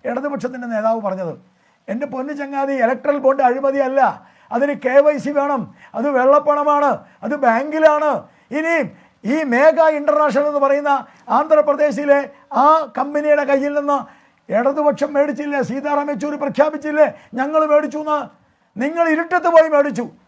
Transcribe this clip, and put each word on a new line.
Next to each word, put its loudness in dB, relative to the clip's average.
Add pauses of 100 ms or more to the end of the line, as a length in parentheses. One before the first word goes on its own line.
ഇടതുപക്ഷത്തിൻ്റെ -6
നേതാവ് -2
പറഞ്ഞത്. -6 (520)
എൻ്റെ -6
പൊന്നു -8
ചങ്ങാതി, -4
ഇലക്ട്രൽ 0
ബോണ്ട് 2
അഴിമതിയല്ല, 2 (280)
അതിന് 0
കെ 2
വൈ 4
സി -6
വേണം, -2 (200)
അത് -2
വെള്ളപ്പണമാണ്, 2 (260)
അത് -4
ബാങ്കിലാണ്. 2 (280)
ഇനി -2 (360)
ഈ 0
മേഘ 4
ഇന്റർനാഷണൽ 0
എന്ന് -2
പറയുന്ന 0 (240)
ആന്ധ്രാപ്രദേശിലെ 2 (240)
ആ 4 (100)
കമ്പനിയുടെ 0
കയ്യിൽ 0
നിന്ന് 0 (560)
ഇടതുപക്ഷം 0
മേടിച്ചില്ലേ? -2
സീതാറാം -4
യെച്ചൂരി -6
പ്രഖ്യാപിച്ചില്ലേ, 0 (200)
"ഞങ്ങൾ -2
മേടിച്ചു" 0
എന്ന്? -4 (640)
നിങ്ങൾ 0
ഇരുട്ടത്ത് 0
പോയി 6
മേടിച്ചു 0 (180)